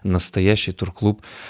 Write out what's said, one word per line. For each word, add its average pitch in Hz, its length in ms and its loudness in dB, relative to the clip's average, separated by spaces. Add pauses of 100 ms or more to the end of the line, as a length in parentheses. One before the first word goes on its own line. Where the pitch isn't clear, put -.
настоящий 95 680 2
турклуб 101 520 -2 (280)